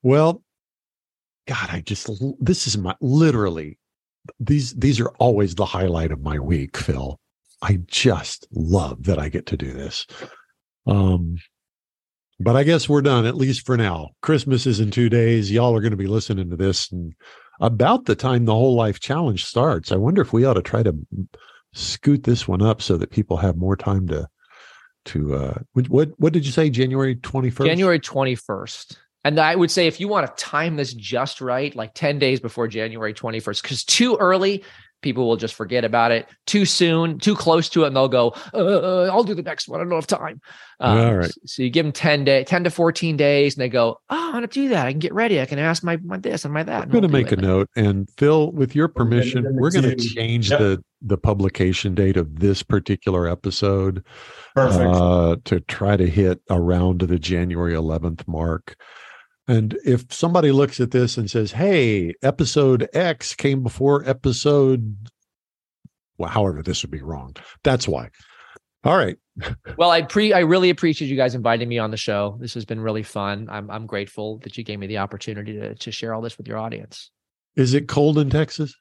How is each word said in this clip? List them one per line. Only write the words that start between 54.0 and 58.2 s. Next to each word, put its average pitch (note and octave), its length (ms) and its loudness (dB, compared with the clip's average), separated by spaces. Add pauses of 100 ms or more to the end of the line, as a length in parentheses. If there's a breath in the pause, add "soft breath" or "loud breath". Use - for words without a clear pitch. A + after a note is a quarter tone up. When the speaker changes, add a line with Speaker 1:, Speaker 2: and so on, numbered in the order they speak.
Speaker 3:
Perfect. F2+ 400 4
Speaker 1:
uh, F2 400 4 (100)
to F#2 160 0
try G2+ 360 0
to F2+ 120 4
hit F2+ 400 2
around F2+ 520 2
the F2 180 0
January E2+ 560 -2
eleventh D#2+ 520 -4